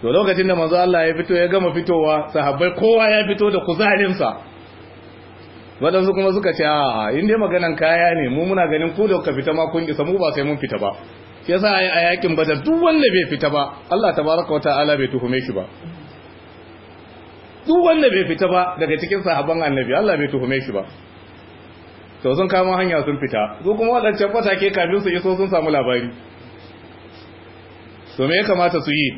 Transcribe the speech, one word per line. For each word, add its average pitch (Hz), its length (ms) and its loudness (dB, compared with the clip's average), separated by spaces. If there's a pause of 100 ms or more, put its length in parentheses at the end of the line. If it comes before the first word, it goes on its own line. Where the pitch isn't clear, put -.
To 113 100 -4
lokacin 190 360 2
da 185 80 2
manzo 165 240 0
Allah 175 280 2
ya 165 80 0
fito, 165 200 -2
ya 175 120 2
gama 180 260 0
fitowa, 156 580 0
sahabbai 147 480 0
kowa 220 300 4
ya 214 180 2
fito 202 240 2
da 190 80 0
kuzarinsa. 185 880 0 (1300)
Waɗansu 185 340 2
kuma 190 200 2
suka 196 200 0
ce, 170 120 -2
"A'a, 127 500 0
in 165 120 0
dai 214 100 2
maganan 175 380 0
kaya 170 400 4
ne, 147 140 0
mu 143 160 0
muna 185 220 2
ganin 156 280 0
ku 208 120 2
da 196 80 4
kuka 170 180 -2
fita 139 200 -2
ma 160 180 -2
kun 165 160 -2
isa, 147 160 -2
mu 180 160 0
ba 160 160 2
sai 143 80 -2
mun 147 140 -2
fita 120 200 -6
ba." 98 140 -2 (540)
Shi 165 80 -2
yasa 190 140 2
a, 196 120 2
a 180 220 2 (100)
yakin 180 240 0
Badar 156 280 0
duk 330 200 0
wanda 320 240 4
bai 180 240 2
fita 147 180 -2
ba, 143 260 -2 (140)
Allah 196 240 2
tabaraka 165 380 0
wa 151 80 0
ta'ala 147 380 2
bai 135 100 0
tuhume 123 320 -2
shi 127 140 -6
ba. 92 100 -4 (2000)
Duk 330 180 4
wanda 311 260 4
bai 190 180 0
fita 170 200 0
ba 180 300 0
daga 156 220 -2
cikin 180 240 -4
sahabban 160 400 0
Annabi, 131 320 -2
Allah 190 220 2
bai 143 100 -2
tuhume 131 340 -2
shi 127 100 -10
ba. 98 120 -4 (1400)
To 131 120 0
sun 185 140 0
kama 185 260 2
hanya 180 280 0
sun 143 160 -4
fita. 113 440 -4
Su 190 120 0
kuma 226 280 0
waɗancan 202 320 0
fatake 196 400 0
kafin 180 240 0
su 196 100 -2
iso 180 280 -2
sun 196 100 0
samu 165 240 0
labari. 123 400 -2 (2000)
To 131 100 0
me 160 80 2
ya 202 80 2
kamata 175 400 2
su 147 80 -4
yi? 143 260 0